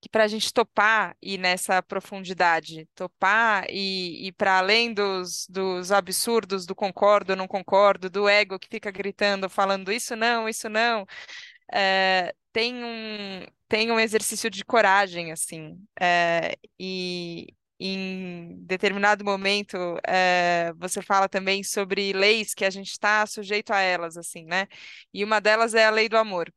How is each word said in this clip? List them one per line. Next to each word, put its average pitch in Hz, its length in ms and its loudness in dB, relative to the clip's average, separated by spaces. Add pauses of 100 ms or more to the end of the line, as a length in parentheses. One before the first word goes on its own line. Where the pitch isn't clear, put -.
que - 80 -20
pra 220 180 4
gente 214 260 -4
topar 214 680 2
ir 190 180 -8
nessa 185 440 0
profundidade, 175 1120 -2
topar 202 760 2
e 190 580 -6
ir 185 60 -10
pra 190 260 4
além 220 340 2
dos, 190 560 -4
dos 185 420 -4
absurdos, 196 760 0
do 185 100 -8
concordo, 202 600 2
não 190 120 -6
concordo, 190 600 2
do 202 200 0
ego 202 300 2
que - 100 -20
fica 214 220 -8
gritando, 196 580 -2
falando, 196 420 0
"Isso 240 240 -4
não, 226 340 0
isso 226 200 -8
não", 220 360 0 (680)
é, 190 600 2 (180)
tem 240 320 -2
um, 214 640 -10 (220)
tem 226 240 0
um 226 80 2
exercício 220 500 0
de 196 160 -12
coragem, 190 680 4
assim, 160 480 -10 (200)
é, 170 580 2 (220)
e 180 720 -8 (260)
em 185 840 -8
determinado 202 600 0
momento, 202 520 -2 (300)
é, 175 680 2
você 180 240 -8
fala 196 260 2
também 196 360 -2
sobre 196 500 -2
leis 208 400 2
que - 120 -4
a 196 40 2
gente 190 300 -12
tá 214 260 2
sujeito 208 480 -6
a 202 60 2
elas, 175 380 -2
assim, 170 280 -14
né? 185 220 -4 (460)
E 190 100 -4
uma 214 180 2
delas 220 320 4
é 220 120 6
a 220 40 6
lei 220 180 2
do 214 100 -2
amor. 196 400 -2